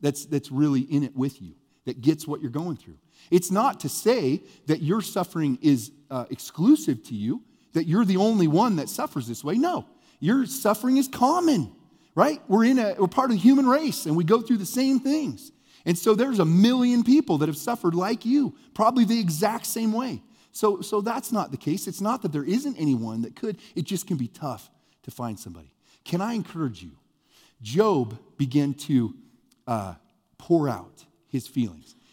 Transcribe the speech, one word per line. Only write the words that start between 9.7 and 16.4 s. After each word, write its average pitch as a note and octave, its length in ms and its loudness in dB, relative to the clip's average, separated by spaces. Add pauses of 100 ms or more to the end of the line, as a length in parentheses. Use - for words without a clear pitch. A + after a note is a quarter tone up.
your A#3 260 2
suffering B3 520 0
is C4+ 100 2
common, C#4 640 2 (440)
right? C4 320 2
We're A3+ 180 4
in C4 140 4
a, G#3 180 0
we're F#3+ 100 2
part C4 220 0
of A3 80 2
the E3 40 -4
human C4 260 6
race, C4+ 400 0
and D3+ 100 0
we F3 60 2
go A3 180 4
through A3+ 160 0
the F#3+ 80 -8
same C4 340 0
things. C#4 520 -4 (340)
And E3+ 120 0
so A3 160 2
there's A#3 260 0
a E3+ 60 4